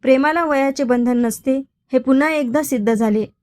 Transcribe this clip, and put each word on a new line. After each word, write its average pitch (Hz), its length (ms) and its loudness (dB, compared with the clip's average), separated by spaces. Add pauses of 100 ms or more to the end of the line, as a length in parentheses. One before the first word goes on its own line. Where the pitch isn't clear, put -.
प्रेमाला 294 440 2
वयाचे 277 380 -2
बंधन 247 340 0
नसते, 240 400 -2 (360)
हे 262 60 4
पुन्हा 269 300 2
एकदा 294 340 -2
सिद्ध 226 300 -2
झाले. 214 320 0 (180)